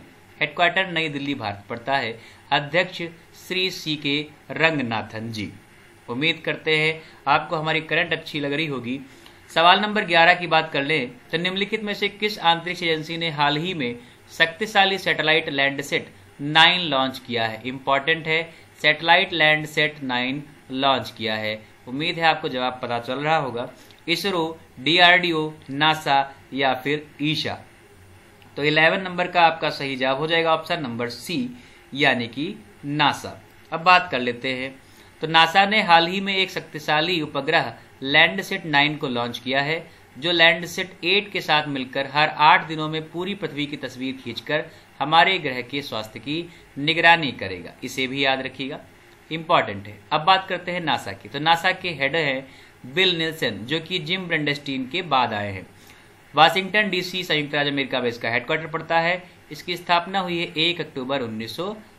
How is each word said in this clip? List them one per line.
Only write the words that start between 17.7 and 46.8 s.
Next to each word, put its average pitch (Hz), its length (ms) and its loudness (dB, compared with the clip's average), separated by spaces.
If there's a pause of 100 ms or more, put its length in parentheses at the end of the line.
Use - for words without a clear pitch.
है, 160 160 0 (400)
सैटेलाइट 165 500 4
लैंडसेट 151 680 2
नाइन 127 400 -2 (300)
लॉन्च 131 380 2
किया 110 260 -4
है। 107 240 -4 (280)
उम्मीद 156 300 -4
है 165 60 2
आपको 156 240 4
जवाब 127 340 -2
पता 120 180 -2
चल 127 180 -6
रहा 151 180 0
होगा। 127 320 -4 (400)
इसरो, 165 500 -2 (220)
डीआरडीओ, 170 720 4 (180)
नासा 156 640 2 (200)
या 135 200 2
फिर 147 320 -4 (160)
ईशा। 147 360 -2 (960)
तो 139 80 -2
इलेवन 160 380 4
नंबर 180 260 -4
का 180 140 2
आपका 160 280 4
सही 139 260 -6
जवाब 131 220 0
हो 156 80 -2
जाएगा 165 280 2
ऑप्शन 160 280 -2
नंबर 120 280 -4
सी, 127 380 -6 (460)
यानी 131 340 2
कि 160 260 -8 (300)
नासा। 143 560 -2 (320)
अब 165 100 -4
बात 180 280 -2
कर 127 100 -4
लेते 123 340 -6
हैं, 131 200 -10 (480)
तो 160 60 -6
नासा 165 380 6
ने 208 160 2
हाल 170 240 6
ही 190 140 -2
में 196 160 -2
एक 185 140 0
शक्तिशाली 156 720 -2
उपग्रह 147 500 0 (300)
लैंडसेट 170 640 2
नाइन 147 300 2
को 143 120 -4
लॉन्च 120 300 -4
किया 131 240 -2
है, 160 220 -4 (320)
जो 160 160 -2
लैंडसेट 170 720 2
एट 202 280 0
के 185 80 -4
साथ 151 280 2
मिलकर 135 380 -4
हर 147 220 2
आठ 160 400 6
दिनों 156 200 -4
में 156 220 -6
पूरी 185 240 -6
पृथ्वी 147 320 -4
की 143 100 -8
तस्वीर 127 400 -6
खींचकर 147 480 -6 (360)
हमारे 170 380 4
ग्रह 131 240 -4
के 139 200 -6
स्वास्थ्य 113 380 -8
की 160 280 -6 (300)
निगरानी 160 540 4